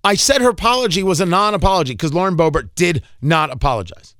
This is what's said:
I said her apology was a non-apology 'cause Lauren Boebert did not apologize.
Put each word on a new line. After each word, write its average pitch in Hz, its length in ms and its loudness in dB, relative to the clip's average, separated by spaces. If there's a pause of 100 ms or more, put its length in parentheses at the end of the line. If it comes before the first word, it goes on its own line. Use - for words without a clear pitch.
I 202 100 2
said 277 260 2
her 247 100 4
apology 226 520 0
was 185 180 0
a 190 60 2
non-apology 185 720 0
'cause 151 160 -4
Lauren 180 240 0
Boebert 156 380 0
did 175 280 0 (200)
not 156 280 0
apologize. 123 680 -6